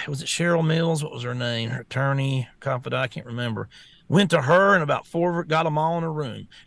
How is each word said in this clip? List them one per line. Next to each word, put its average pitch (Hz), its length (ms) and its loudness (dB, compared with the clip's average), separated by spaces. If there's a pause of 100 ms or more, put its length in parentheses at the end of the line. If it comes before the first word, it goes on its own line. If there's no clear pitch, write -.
was 143 160 -6
it - 40 -12
Cheryl 170 380 2
Mills? 160 380 2
What 151 100 -8
was 120 100 -10
her 123 120 -6
name? 120 340 -2
Her 123 120 -6
attorney, 135 680 -2 (120)
confidant, 127 420 -4
I 131 60 -2
can't - 200 -12
remember. 117 420 -6 (380)
Went 185 220 4
to 165 140 4
her 190 320 6
and 175 80 2
about 143 240 -2
four, 170 380 -2
got 156 200 2
'em 151 140 0
all 165 180 0
in 165 60 -4
a 160 80 -4
room. 117 360 -8 (200)